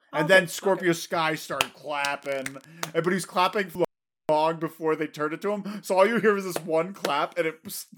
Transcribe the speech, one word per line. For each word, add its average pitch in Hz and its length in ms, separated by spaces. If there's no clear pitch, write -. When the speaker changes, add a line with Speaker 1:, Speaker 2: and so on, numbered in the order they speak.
Speaker 1:
And 156 120
Speaker 2:
Okay, 160 100
Speaker 1:
then 190 80
Speaker 2:
okay. 170 80
Speaker 1:
Scorpio 185 420
Sky 165 440
started 139 380
clapping, 143 760
and, 156 440
but 165 140
he 185 80
was 175 100
clapping 185 460
for 175 140
long 156 300
before 156 380
they 156 100
turned 151 260
it 165 100
to 202 100
him. 202 300
So 185 140
all 190 100
you 233 120
hear 202 180
is 196 80
this 170 200
one 165 280
clap, 165 460
and 165 80
it 160 180
was - 220